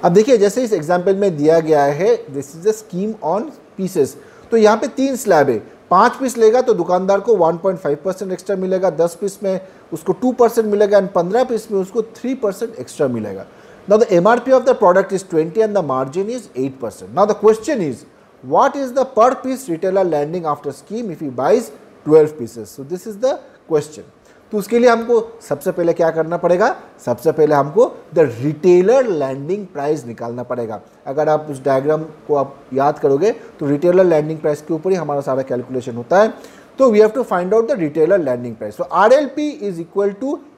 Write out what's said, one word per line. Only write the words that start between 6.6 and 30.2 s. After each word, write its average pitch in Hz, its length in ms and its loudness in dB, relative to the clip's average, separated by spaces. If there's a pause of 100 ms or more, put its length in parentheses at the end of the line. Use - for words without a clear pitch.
तो 240 120 2
दुकानदार 185 460 0
को 214 160 2
वन 170 280 2
पॉइंट 190 160 -2
फ़ाइव 151 260 -2
परसेंट 185 260 -6
एक्स्ट्रा 185 240 -6
मिलेगा, 185 340 0
दस 165 320 -2
पीस 196 220 -6
में 190 160 -2 (340)
उसको 175 200 -4
टू 254 260 0
परसेंट 226 280 2
मिलेगा 208 320 4
and 185 140 -4
पन्द्रह 190 300 0
पीस 226 280 -6
में 196 100 -2
उसको 190 200 -4
थ्री 240 320 -8 (120)
परसेंट 226 340 -6
एक्स्ट्रा 135 280 -4
मिलेगा। 104 380 -6 (420)
Now 202 140 4
the 220 160 0
M 175 100 4
R 240 120 4
P 262 160 0
of 240 100 2
the 247 160 4
product 190 340 4
is 180 140 -4
twenty 165 340 0
and 208 120 -2
the 196 120 0
margin 139 460 -4
is 254 100 -10 (120)
eight 135 260 -6
percent। 98 340 -10
Now 185 100 4
the 208 140 0
question 220 420 2
is, 135 240 -6 (380)
what 214 380 2
is 254 120 -6
the 254 100 0
per 233 320 2
piece 262 360 -8
retailer 190 340 0
lending 160 460 -4
after 143 200 -6
scheme 214 440 -10
if - 40 -20
he 147 200 -8
buys 196 280 2 (380)
twelve 151 320 4
pieces? 113 400 -12
So 135 140 -14
this 180 200 -10
is 202 140 -14
the 254 80 0 (380)
question। 147 340 -4 (460)
तो 214 60 -4
उसके 208 220 0
लिए 247 100 6
हमको 233 300 2 (300)
सबसे 165 220 -4
पहले 170 220 0
क्या 165 180 2
करना 160 260 -2
पड़ेगा? 180 380 0 (300)
सबसे 127 260 -2
पहले 151 240 2
हमको 151 360 2 (240)
the 160 120 4 (180)
retailer 180 580 4 (160)
lending 143 560 -6
price 147 300 -4
निकालना 120 380 -10 (100)